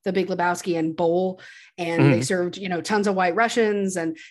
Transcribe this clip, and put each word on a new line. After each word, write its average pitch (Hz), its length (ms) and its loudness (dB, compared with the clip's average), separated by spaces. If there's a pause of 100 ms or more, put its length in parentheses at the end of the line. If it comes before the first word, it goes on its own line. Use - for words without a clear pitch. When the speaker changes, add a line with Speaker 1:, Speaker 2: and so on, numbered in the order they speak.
Speaker 1:
The 190 100 -4
Big 185 140 0
Lebowski 175 500 -2
and 160 200 -2
bowl. 185 440 0 (380)
And 170 240 0
they 139 120 8
Speaker 2:
Mm-hmm. - 80 0
Speaker 1:
served, 175 340 -2
you 190 120 -10
know, 175 120 -2
tons 202 260 0
of 202 80 2
White 180 220 2
Russians, 208 600 0
and 165 200 -4 (140)